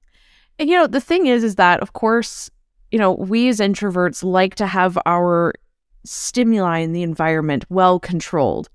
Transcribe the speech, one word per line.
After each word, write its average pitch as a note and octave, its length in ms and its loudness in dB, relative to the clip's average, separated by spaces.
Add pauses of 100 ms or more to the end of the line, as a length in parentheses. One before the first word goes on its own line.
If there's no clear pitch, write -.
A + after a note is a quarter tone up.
(580)
And, D4+ 120 -2
you F4+ 60 2
know, E4+ 120 4
the B3 120 -2
thing E4+ 280 0
is, A#3+ 180 2
is G#3 100 -2
that, F3+ 240 4
of - 140 -8
course, - 560 -2 (420)
you A3+ 80 0
know, F#3+ 140 4
we A3+ 340 0
as A#3 140 0
introverts F#3 600 -2
like F#3 320 2
to G#3 120 -4
have F#3 380 0
our E3+ 480 0 (500)
stimuli G#3 760 0
in E3 120 -4
the F3 120 -4
environment D#3+ 640 -2
well F#3 300 4
controlled. D3+ 760 -4